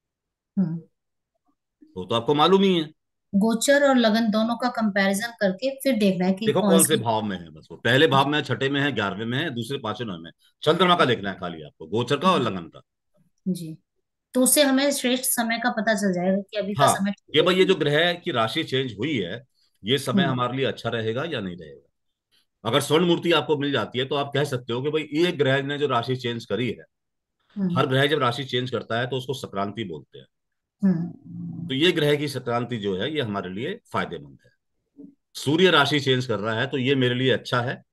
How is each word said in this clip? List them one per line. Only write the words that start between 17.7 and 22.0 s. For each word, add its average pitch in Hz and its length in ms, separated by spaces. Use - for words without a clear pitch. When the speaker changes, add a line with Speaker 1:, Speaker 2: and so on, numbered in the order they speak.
Speaker 2:
ग्रह 156 380
की 170 180
राशि 120 320
चेंज 127 360
हुई 139 220
है, 101 220
ये 120 140
समय 139 260
Speaker 1:
हम्म। 135 80
Speaker 2:
हमारे 123 260
लिए 135 80
अच्छा 117 240
रहेगा 113 340
या 156 160
नहीं 90 180
रहेगा। 73 320